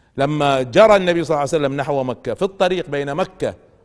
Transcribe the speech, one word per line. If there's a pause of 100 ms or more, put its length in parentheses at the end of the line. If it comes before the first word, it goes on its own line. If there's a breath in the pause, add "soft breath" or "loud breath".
(160)
لما
جرى
النبي
صلى
الله
عليه
وسلم
نحو
مكة،
في
الطريق
بين
مكة (300)